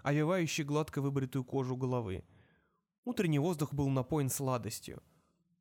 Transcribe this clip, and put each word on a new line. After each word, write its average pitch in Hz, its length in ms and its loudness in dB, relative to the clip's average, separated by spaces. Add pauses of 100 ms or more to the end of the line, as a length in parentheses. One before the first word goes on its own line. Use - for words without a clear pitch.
овевающий 156 600 2
гладко 147 380 0
выбритую 135 420 0
кожу 131 320 -2
головы. 123 480 -2 (840)
Утренний 180 340 2
воздух 151 340 0
был 139 160 2
напоен 135 400 2
сладостью. 123 720 -4 (580)